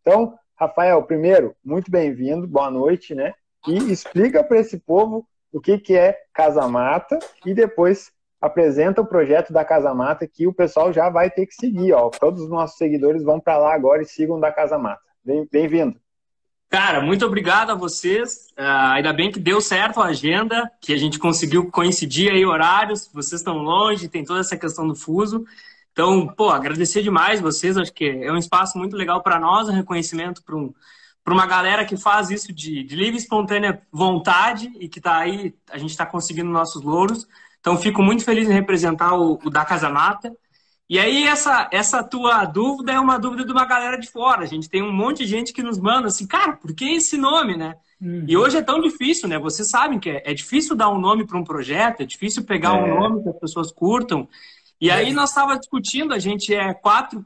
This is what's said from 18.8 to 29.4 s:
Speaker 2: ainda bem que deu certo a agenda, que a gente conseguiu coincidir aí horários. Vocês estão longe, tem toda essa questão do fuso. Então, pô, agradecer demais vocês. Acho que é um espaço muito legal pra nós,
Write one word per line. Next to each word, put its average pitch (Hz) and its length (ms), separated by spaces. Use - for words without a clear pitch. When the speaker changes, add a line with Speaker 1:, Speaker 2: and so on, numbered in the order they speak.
Speaker 2:
ainda 147 180
bem 175 180
que - 80
deu 185 220
certo 226 400
a 185 60
agenda, 214 600
que - 100
a 147 60
gente 147 220
conseguiu 170 520
coincidir 175 600
aí 190 120
horários. 190 680
Vocês 147 260
estão 165 200
longe, 175 500
tem 156 160
toda 180 160
essa 185 160
questão 160 300
do 151 80
fuso. 208 500
Então, 180 340
pô, 208 220
agradecer 156 540
demais 202 360
vocês. 175 380
Acho 180 160
que 147 160
é 131 220
um 165 60
espaço 180 400
muito 190 200
legal 180 240
pra 175 180
nós, 196 300